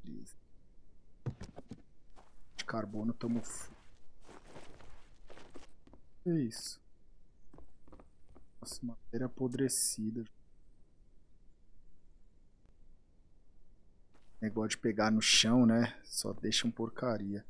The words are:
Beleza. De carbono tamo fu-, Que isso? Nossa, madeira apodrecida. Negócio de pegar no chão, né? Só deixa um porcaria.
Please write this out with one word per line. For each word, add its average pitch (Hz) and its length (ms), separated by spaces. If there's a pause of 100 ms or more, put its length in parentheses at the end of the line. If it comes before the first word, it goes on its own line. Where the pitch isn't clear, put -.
Beleza. - 300 (2250)
De - 80
carbono 107 500
tamo 117 280
fu-, - 300 (2500)
Que 180 80
isso? 143 500 (1800)
Nossa, - 260
madeira 120 400
apodrecida. 120 1000 (4000)
Negócio 107 300
de - 80
pegar 107 320
no 110 120
chão, 120 440
né? 113 380
Só - 280
deixa - 340
um 117 40
porcaria. 107 800